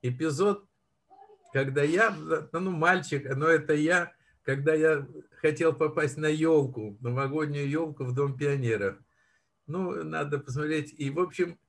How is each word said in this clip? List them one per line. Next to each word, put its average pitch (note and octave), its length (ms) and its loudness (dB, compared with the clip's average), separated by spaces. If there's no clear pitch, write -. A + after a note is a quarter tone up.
эпизод, D#3+ 600 0
когда C#3 300 2
я, F#3+ 280 4
ну, F3+ 180 -2
мальчик, D#3+ 640 0
но D3 120 0
это D#3 260 4
я, E3+ 400 2
когда C#3 320 0
я D#3 320 2
хотел D#3+ 320 2
попасть D#3 440 0
на D#3 100 -2
елку, C#3+ 760 2
новогоднюю C#3 680 -2
елку D3+ 360 -4
в B2 100 -4
Дом C#3 220 0
пионеров. A#2+ 600 0
Ну, E3+ 360 -4
надо D3 360 -4
посмотреть. D3 580 -4
И, C#3 140 -4
в D#3 80 -4
общем F3 500 -2